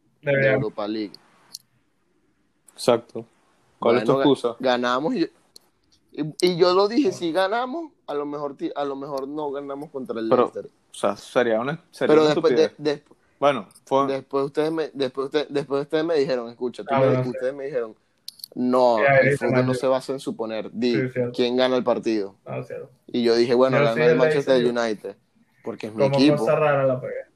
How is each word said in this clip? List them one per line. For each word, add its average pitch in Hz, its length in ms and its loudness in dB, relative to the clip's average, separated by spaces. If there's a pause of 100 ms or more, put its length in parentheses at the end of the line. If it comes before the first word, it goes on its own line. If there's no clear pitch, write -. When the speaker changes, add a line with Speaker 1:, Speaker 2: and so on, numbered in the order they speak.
(320)
Speaker 1:
deberían. 110 240 2
Speaker 2:
Europa 107 320 -4
League. 107 240 -6 (1600)
Speaker 3:
Exacto. - 520 -2 (540)
¿Cuál 120 180 2
es 110 80 -2
tu 127 80 2
Speaker 2:
Bueno, 135 60 2 (100)
ga-, 135 40 6
Speaker 3:
excusa? 117 260 -4
Speaker 2:
ganamos 127 560 -2
y, 165 80 0 (920)
y, 147 100 -6 (180)
y 180 160 2
yo 180 160 4
lo 196 140 4
dije, 240 220 2
Speaker 1:
Bueno. 139 80 -4
Speaker 2:
si 170 160 -4
ganamos, 254 580 -4 (160)
a 147 60 -8
lo 147 120 -4
mejor 147 300 -8
ti-, 156 180 -8
a 143 120 -4
lo 139 100 -6
mejor 135 320 -8
no 147 240 -8
ganamos 143 380 -10
contra 123 320 -8
el 113 80 -2
Speaker 3:
Pero, 123 140 4
Speaker 2:
Leicester. - 240 -6
Speaker 3:
o - 260 -20
sea, 104 240 -4
sería 117 420 0
una, 143 320 -6
sería 143 220 2
Speaker 2:
Pero 156 80 6
Speaker 3:
una 151 120 4
Speaker 2:
después 156 220 2
de, 156 80 4
Speaker 3:
estupidez. 147 400 -4
Speaker 2:
de-, - 100 -20 (280)
Speaker 3:
Bueno, 135 260 2 (180)
fue 139 220 0
Speaker 2:
después 139 380 -4
ustedes 151 260 -2
me, 160 220 -4
después 135 320 -4
usted-, 143 240 -2
después 139 320 -4
ustedes 156 240 -2
me 170 100 -2
dijeron, 131 340 -2
escucha, 120 340 -8
tú 101 100 -10
Speaker 1:
Ah, 135 80 2
Speaker 2:
me, 131 60 4
Speaker 1:
bueno, 127 180 2
sí. 127 60 -4
Speaker 2:
ustedes 127 220 -4
me 139 120 -10
dijeron, 120 280 -6 (600)
"No, 123 420 4
Speaker 1:
Sí, 107 60 2
ahí 139 160 6
Speaker 2:
el 127 120 6
Speaker 1:
dice 139 60 0
Speaker 2:
fútbol 120 140 0
no 127 120 2
Speaker 1:
Manchester. 127 180 -2
Speaker 2:
se 135 60 0
basa 131 260 0
en 135 60 -8
suponer, 110 520 -6
di 120 300 0
Speaker 1:
Sí, 127 80 -2
cierto. 123 260 -4
Speaker 2:
quién 123 220 0
gana 127 200 2
el 117 60 -2
partido". 107 520 -2 (100)
Speaker 1:
Ah, 127 180 -10
cierto. 123 260 -14 (180)
Speaker 2:
Y 120 160 -2
yo 117 120 4
dije, 120 200 4
"Bueno, 131 220 4
Speaker 1:
Yo - 60 4
Speaker 2:
gana 113 120 2
Speaker 1:
sí 117 60 0
Speaker 2:
el 120 80 4
Speaker 1:
le 123 60 6
Speaker 2:
Manchester 135 460 2
Speaker 1:
hice 120 80 2
Speaker 2:
United, 110 460 -4 (480)
porque 110 240 -10
es 107 80 -12
mi - 80 0
Speaker 1:
como 135 120 2
Speaker 2:
equipo". 143 220 4
Speaker 1:
cosa 156 180 0
rara 143 300 2
la 127 160 0
pegué. 120 240 -10 (100)